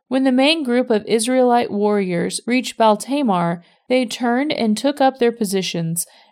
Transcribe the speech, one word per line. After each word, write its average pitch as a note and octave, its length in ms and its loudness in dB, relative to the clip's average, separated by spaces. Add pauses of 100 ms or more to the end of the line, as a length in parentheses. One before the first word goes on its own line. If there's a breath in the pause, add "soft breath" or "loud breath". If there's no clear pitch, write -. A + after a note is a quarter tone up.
When C4 160 0
the C4+ 80 4
main C#4+ 320 2
group B3 260 0
of G#3+ 160 0
Israelite A#3+ 680 2
warriors G3 720 -2
reached B3 320 -2
Baal-tamar, G#3 840 0 (240 soft breath)
they B3+ 180 2
turned B3 460 -2
and A3 240 0
took C#4+ 240 -2
up C4 200 2
their A#3 120 2
positions. F3+ 720 -4 (260 soft breath)